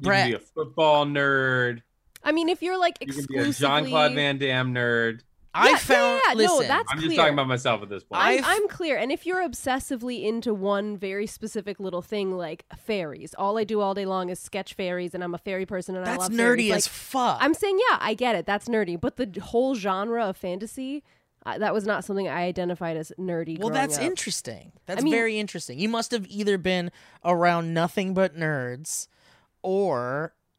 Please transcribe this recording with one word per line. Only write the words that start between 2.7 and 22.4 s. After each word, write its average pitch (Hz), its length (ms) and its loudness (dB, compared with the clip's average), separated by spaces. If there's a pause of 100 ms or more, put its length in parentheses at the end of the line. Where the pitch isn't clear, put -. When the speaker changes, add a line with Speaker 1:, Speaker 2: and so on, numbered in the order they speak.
Speaker 3:
like, 349 220 0
Speaker 2:
You 277 140 -8
can 285 140 -4
be 269 100 -4
a - 140 2
Jean-Claude 147 600 2
Speaker 3:
exclusively - 20 -4
Speaker 2:
Van 143 240 0
Damme 127 360 0
nerd. 117 460 0 (340)
Speaker 1:
I 226 160 8
Speaker 3:
Yeah, 302 80 8
Speaker 1:
found, 254 220 4
Speaker 3:
yeah, 240 280 2
yeah. 262 60 4 (120)
No, 359 100 4
Speaker 1:
listen. 262 120 2
Speaker 3:
that's 349 240 0
Speaker 2:
I'm 156 60 -4
just 160 100 -2
Speaker 3:
clear. 320 80 2
Speaker 2:
talking 156 160 6
about 139 160 2
myself 123 340 0
at 101 60 -12
this 98 160 -10
point. - 180 -2
Speaker 3:
I'm, 240 160 6
Speaker 1:
I've 269 80 0
Speaker 3:
I'm 403 220 2
clear. 311 280 -4
And 226 140 -2
if 320 160 -4
you're 370 160 -2
obsessively 254 840 -4
into 226 300 -2
one 202 420 -2
very 196 300 -6
specific 208 540 -10
little 185 220 -6
thing 190 340 -4
like 170 280 -8 (140)
fairies, 165 580 -6
all 202 220 0
I 220 60 0
do 208 160 0
all 196 140 0
day 202 120 -4
long 185 240 -2
is 180 80 -6
sketch - 360 -10
fairies, 180 400 -4
and 180 100 -4
I'm 175 100 -4
a 175 40 -8
fairy 190 280 -4
person, 185 300 -6
and 185 80 -4
I 180 60 -2
Speaker 1:
That's 247 140 -2
Speaker 3:
love 185 80 -2
Speaker 1:
nerdy 233 40 0 (320)
Speaker 3:
fairies. 196 40 4
Speaker 1:
as 180 140 2
Speaker 3:
Like, - 60 -10
Speaker 1:
fuck. 240 480 0
Speaker 3:
I'm 294 140 4
saying, 392 260 0 (100)
yeah, 359 100 4
I 220 140 -2
get 240 220 0
it. 165 100 -4
That's 202 220 -2
nerdy. 190 320 0
But - 160 -2
the 233 120 -2 (120)
whole 262 340 2
genre 208 520 -2
of 190 100 -4
fantasy, 226 680 -8 (420)
uh, - 140 -6
that 202 160 0
was 208 100 0
not 196 200 -2
something 196 240 -4
I 156 140 -2